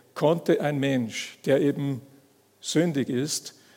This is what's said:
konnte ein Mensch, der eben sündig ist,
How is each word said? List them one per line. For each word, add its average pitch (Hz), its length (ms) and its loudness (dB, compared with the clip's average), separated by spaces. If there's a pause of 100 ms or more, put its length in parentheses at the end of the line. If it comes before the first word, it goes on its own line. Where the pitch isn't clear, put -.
(140)
konnte 165 480 2
ein 147 180 -2
Mensch, 127 640 -2
der 135 160 4
eben 143 420 0 (600)
sündig 151 480 0
ist, 135 460 -4 (220)